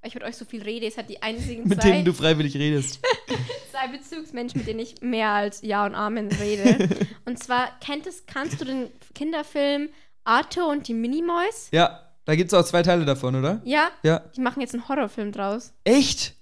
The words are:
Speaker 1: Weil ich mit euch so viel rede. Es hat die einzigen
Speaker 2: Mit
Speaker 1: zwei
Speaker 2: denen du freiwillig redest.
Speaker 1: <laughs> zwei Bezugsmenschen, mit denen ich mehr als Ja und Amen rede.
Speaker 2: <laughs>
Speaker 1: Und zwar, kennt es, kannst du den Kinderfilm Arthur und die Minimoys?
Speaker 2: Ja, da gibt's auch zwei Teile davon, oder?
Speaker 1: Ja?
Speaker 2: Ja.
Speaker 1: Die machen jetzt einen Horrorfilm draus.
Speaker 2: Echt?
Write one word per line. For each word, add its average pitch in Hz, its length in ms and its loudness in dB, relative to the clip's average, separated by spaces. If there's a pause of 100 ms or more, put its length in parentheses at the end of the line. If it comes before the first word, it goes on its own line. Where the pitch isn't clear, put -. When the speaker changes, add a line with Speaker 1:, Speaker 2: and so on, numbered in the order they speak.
Speaker 1:
Weil 226 100 -14
ich - 40 -20
mit 240 80 -12
euch 233 140 -10
so 247 80 -16
viel 220 180 -12
rede. 220 240 -6
Es 214 100 -8
hat 214 140 -12
die - 100 -14
einzigen 233 460 -6
Speaker 2:
Mit 185 160 2
Speaker 1:
zwei 196 80 8
Speaker 2:
denen 185 140 4
du 175 80 4
freiwillig 151 420 2
redest. 147 460 0 (360)
Speaker 1:
<laughs> - 360 -8
zwei 262 160 -4
Bezugsmenschen, 269 720 -8
mit 220 80 -6
denen 220 100 -6
ich 233 240 -10
mehr 220 300 0
als 208 300 -2
Ja 208 220 0
und 202 120 -2
Amen 208 340 -2
rede. 208 580 4 (220)
Speaker 2:
<laughs> - 140 -20
Speaker 1:
Und 240 180 -6
zwar, 247 380 -2
kennt 294 260 -8
es, - 200 -14
kannst - 340 -6
du 311 40 -6
den 262 220 -4 (300)
Kinderfilm 294 720 -2 (340)
Arthur 311 460 2
und 294 180 -2
die 233 80 -4
Minimoys? 339 760 -2
Speaker 2:
Ja, - 360 2 (160)
da 156 120 2
gibt's 185 180 2
auch 175 100 8
zwei 175 200 2
Teile 175 200 4
davon, 131 300 0
oder? 151 300 0
Speaker 1:
Ja? 294 240 2 (160)
Speaker 2:
Ja. 160 160 4 (160)
Speaker 1:
Die 254 40 -6
machen 254 200 -2
jetzt 240 140 -6
einen 240 140 -6
Horrorfilm 226 440 -2
draus. 202 400 -6 (100)
Speaker 2:
Echt? - 600 4